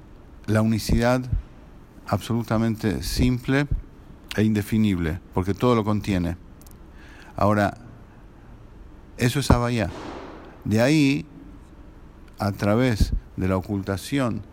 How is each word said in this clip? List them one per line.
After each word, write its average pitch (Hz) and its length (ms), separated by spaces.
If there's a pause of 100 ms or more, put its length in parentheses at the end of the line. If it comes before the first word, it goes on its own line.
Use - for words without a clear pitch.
(460)
la 110 160
unicidad 117 600 (840)
absolutamente 110 960
simple 131 640 (720)
e 104 60
indefinible, 101 760 (140)
porque 92 200
todo 123 220
lo 110 80
contiene. 95 540 (1000)
Ahora, 104 420 (1400)
eso 127 240
es - 100
Havayá. 120 380 (720)
De 107 160
ahí, 143 460 (1120)
a 101 140
través 107 580 (240)
de 95 120
la 95 100
ocultación, 101 840 (120)